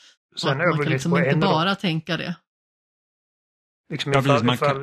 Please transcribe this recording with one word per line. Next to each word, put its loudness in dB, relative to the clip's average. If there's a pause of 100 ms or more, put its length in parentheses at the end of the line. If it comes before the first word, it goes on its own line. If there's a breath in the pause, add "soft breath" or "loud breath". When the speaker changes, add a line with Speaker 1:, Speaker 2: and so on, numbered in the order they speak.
(340 soft breath)
Speaker 1:
Och -10
Speaker 2:
Sen -2
Speaker 1:
att -2
man 0
kan 4
Speaker 2:
övervinst -2
Speaker 1:
liksom -2
Speaker 2:
på 2
Speaker 1:
inte 2
Speaker 2:
en 2
rad. 4
Speaker 1:
bara 0
tänka -4
det. -8 (1600)
Speaker 2:
Liksom, -4
Speaker 3:
Ja, 4
Speaker 2:
ifall, 2
Speaker 3:
precis, 2
man 2
kan, 0 (140)